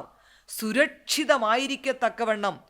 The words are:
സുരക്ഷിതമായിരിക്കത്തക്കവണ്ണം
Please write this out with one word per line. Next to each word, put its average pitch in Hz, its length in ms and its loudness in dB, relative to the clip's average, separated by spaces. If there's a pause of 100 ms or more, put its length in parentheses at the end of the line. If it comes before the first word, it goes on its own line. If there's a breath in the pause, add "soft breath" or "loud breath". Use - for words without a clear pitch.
(500 soft breath)
സുരക്ഷിതമായിരിക്കത്തക്കവണ്ണം 240 2000 0 (140)